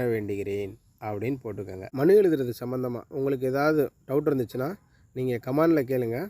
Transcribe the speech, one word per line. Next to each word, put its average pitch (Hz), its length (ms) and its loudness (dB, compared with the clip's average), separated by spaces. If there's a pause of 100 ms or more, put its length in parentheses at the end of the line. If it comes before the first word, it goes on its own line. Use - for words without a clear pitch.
வேண்டுகிறேன் 101 680 -2 (280)
அப்படின்னு 110 420 -4
போட்டுக்கோங்க. 95 480 -10
மனு 151 220 6
எழுதுறது 156 460 4
சம்மந்தமா 123 480 -4
உங்களுக்கு 135 400 -2
ஏதாவது 147 340 2 (260)
டவுட் 147 220 2
இருந்துச்சுன்னா 127 400 -2 (460)
நீங்க 127 220 -2
கமெண்ட்ல 151 440 2
கேளுங்க. 123 380 -2 (100)